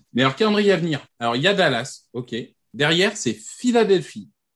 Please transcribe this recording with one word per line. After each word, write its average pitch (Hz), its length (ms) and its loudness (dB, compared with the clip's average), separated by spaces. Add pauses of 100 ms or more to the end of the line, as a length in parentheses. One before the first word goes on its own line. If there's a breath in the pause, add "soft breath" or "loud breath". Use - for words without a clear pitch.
(120)
Mais 123 120 0
leur 135 120 0
calendrier 208 380 2
à - 40 2
venir, 165 220 -2 (180)
alors 120 200 -2
il 135 40 -2
y 170 60 0
a 202 60 2
Dallas, 135 580 -2
ok. 127 240 -8 (380)
Derrière, 170 420 0
c'est - 180 -4
Philadelphie, 196 960 0 (260)